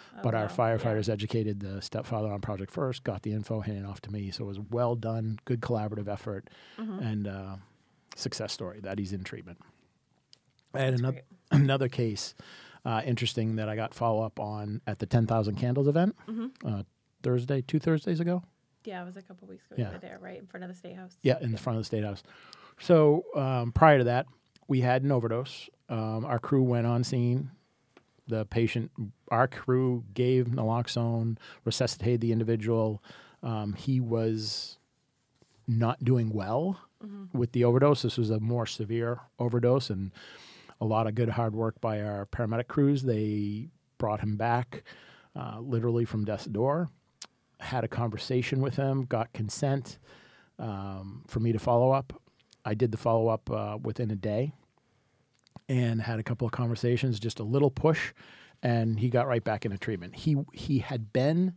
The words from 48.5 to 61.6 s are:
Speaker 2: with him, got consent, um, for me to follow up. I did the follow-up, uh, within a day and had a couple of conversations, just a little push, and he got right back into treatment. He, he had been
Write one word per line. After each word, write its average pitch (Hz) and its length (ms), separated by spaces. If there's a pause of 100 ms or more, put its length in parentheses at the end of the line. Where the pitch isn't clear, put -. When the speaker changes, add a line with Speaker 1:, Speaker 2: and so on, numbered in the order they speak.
Speaker 2:
with 135 160
him, 135 280
got 117 260
consent, 135 680 (580)
um, 98 720
for - 120
me 117 120
to 110 80
follow 123 320
up. 135 280 (460)
I 107 80
did 110 180
the 110 60
follow-up, 113 540
uh, 107 280
within 117 300
a 107 60
day 110 380 (1160)
and 117 320
had 113 180
a 107 40
couple 120 220
of 110 60
conversations, 120 680
just 110 200
a 113 40
little 135 280
push, - 420 (500)
and 113 360
he 120 100
got 123 180
right 120 160
back 107 220
into 98 120
treatment. 92 380
He, 151 220 (160)
he 135 260
had 113 340
been 165 420